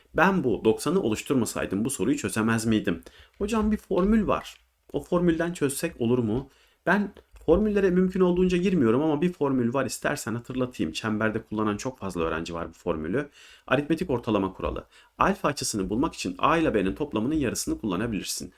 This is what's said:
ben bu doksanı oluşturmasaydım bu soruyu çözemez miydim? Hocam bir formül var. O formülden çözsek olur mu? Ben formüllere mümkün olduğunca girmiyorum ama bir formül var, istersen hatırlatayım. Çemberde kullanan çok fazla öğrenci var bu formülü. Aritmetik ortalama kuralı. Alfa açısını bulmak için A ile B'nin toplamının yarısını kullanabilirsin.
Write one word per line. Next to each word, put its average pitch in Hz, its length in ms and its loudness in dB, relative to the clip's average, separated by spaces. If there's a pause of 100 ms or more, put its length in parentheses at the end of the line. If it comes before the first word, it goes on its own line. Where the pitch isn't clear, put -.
(140)
ben 175 300 4
bu 117 220 2
doksanı 113 360 2
oluşturmasaydım 104 840 0
bu 139 40 0
soruyu 123 280 0
çözemez 110 480 0
miydim? 101 380 2 (340)
Hocam 214 340 0
bir 214 60 0
formül 196 500 2
var. - 300 -2 (360)
O 143 100 -2
formülden 175 500 2
çözsek 165 480 -2
olur 120 180 4
mu? 117 300 0 (360)
Ben 196 280 2 (320)
formüllere 196 440 0
mümkün 185 300 2
olduğunca 180 380 2
girmiyorum 156 440 4
ama 156 200 2
bir 175 120 0
formül 131 400 0
var, 135 120 0
istersen 120 500 -4
hatırlatayım. 123 560 -4
Çemberde 110 520 -2
kullanan 107 340 -2
çok 123 220 -8
fazla 90 220 -4
öğrenci 82 320 -2
var 85 160 -6
bu 82 40 -18
formülü. 87 560 -4 (380)
Aritmetik 147 420 0
ortalama 104 440 0
kuralı. - 340 -6 (300)
Alfa 170 300 2
açısını 113 420 -2
bulmak 127 240 0
için 90 240 -6
A 143 200 0
ile 151 160 0
B'nin 98 220 0
toplamının 143 400 -4
yarısını 143 460 -2
kullanabilirsin. 95 760 -4